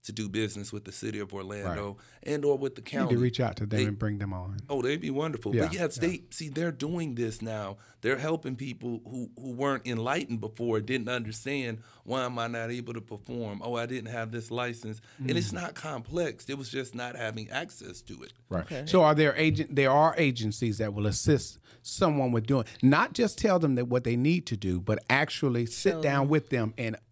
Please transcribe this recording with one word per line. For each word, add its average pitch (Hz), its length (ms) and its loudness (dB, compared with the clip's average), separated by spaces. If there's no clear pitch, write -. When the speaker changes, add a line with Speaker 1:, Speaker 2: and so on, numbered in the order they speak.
Speaker 1:
to - 100 -12
do 107 160 -4
business 104 420 -4
with 104 140 -10
the 95 60 -14
city 107 280 -6
of 101 140 -8
Orlando 98 540 -6
Speaker 2:
Right. 143 100 -4
Speaker 1:
and 147 120 -2
or 143 120 4
with 135 180 -4
the 120 60 -16
Speaker 2:
You - 40 -18
need - 60 -14
Speaker 1:
county. 127 240 2
Speaker 2:
to 120 60 4
reach 123 200 0
out 117 160 0
to 110 80 -4
them 104 140 0
Speaker 1:
They 104 60 4
Speaker 2:
and 104 140 -2
bring 104 200 -2
them 98 120 -4
on. 92 260 -6
Speaker 1:
Oh, 139 120 0
they'd 143 200 0
be 160 80 -4
wonderful. 139 440 -2
Speaker 2:
Yeah, 113 100 4
Speaker 1:
But 160 100 0
yes, 175 280 -2
Speaker 2:
yeah. 165 60 2
Speaker 1:
they, 165 220 -4
see, - 180 -8
they're 156 240 -2
doing 147 440 -4
this 113 260 -2
now. 107 340 -6
They're 131 180 2
helping 151 380 -2
people 120 500 -6
who, 120 320 -10
who 131 140 -10
weren't 135 340 -2
enlightened 123 540 -2
before, 110 400 -2
didn't 117 300 -2
understand, 120 680 -4
"Why 131 180 -2
am 123 160 -4
I 117 80 -2
not 117 240 -4
able 120 220 -8
to 117 80 -8
perform? 110 600 -8
Oh, 120 140 -4
I 117 100 -2
didn't 117 260 -6
have 113 200 -6
this 113 180 -8
license." 117 520 -6
And 131 120 -2
it's 147 180 0
Speaker 2:
Mm. 98 40 -6
Speaker 1:
not 175 220 -6
complex. 147 720 -4
It 139 100 -6
was 131 120 -10
just 131 260 -6
not 120 220 -8
having 110 320 -6
access 127 540 -10
to 67 200 -14
it. - 80 -16
Speaker 2:
Right. 87 160 -2
Speaker 3:
Okay. 139 220 -6
Speaker 2:
So 175 180 8
are 151 120 8
there 151 200 6
agent-, 156 400 2
there 135 160 6
are 151 260 8
agencies 117 600 2
that 107 160 -2
will 104 140 0
assist - 500 2
someone 143 500 2
with 113 160 2
doing, 131 160 4
not 151 300 8
just 233 260 2
tell 190 220 6
them 147 160 4
that 123 140 0
what 127 160 2
they 117 100 2
need 151 300 2
to 117 100 -2
do, 92 240 0
but 101 300 0
actually 131 560 2
sit 170 300 0
Speaker 3:
Show 160 60 -6
Speaker 2:
down 143 240 2
Speaker 3:
them. 143 40 0
Speaker 2:
with 151 200 2
them 113 280 0
and 113 180 -4